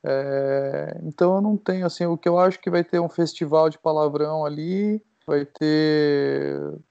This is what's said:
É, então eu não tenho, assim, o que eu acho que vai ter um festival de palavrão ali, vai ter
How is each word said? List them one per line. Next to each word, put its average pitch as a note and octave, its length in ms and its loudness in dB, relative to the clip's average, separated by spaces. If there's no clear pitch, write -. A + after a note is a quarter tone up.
É, C#3 960 -2
então F3 320 2
eu G3 60 2
não G#3 160 2
tenho, F#3 260 -4
assim, F3 220 -2
o E3+ 100 0
que D#3+ 140 -2
eu E3+ 80 4
acho F#3 220 4
que - 100 -6
vai F3 140 2
ter F3 160 0
um E3+ 100 -2
festival D#3 640 0
de - 80 -16
palavrão D3+ 640 0
ali, F#3 560 -4
vai C#3+ 200 0
ter D3 1300 0